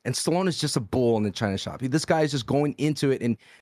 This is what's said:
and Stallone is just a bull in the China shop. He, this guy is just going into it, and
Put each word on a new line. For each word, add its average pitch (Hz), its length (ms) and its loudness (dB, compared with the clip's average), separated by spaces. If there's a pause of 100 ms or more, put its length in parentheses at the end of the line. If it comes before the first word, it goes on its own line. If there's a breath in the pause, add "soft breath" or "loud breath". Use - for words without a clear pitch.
and 120 100 -2
Stallone 175 320 2
is 165 120 0
just - 180 0
a - 20 2
bull 117 380 2
in 107 60 2
the 104 60 0
China 98 280 -2
shop. - 240 -8
He, 131 60 -4
this 143 180 0
guy 160 160 2
is 151 100 2
just 135 160 -4
going 143 320 0
into 143 320 0
it, 131 100 -2
and 117 160 0 (240 soft breath)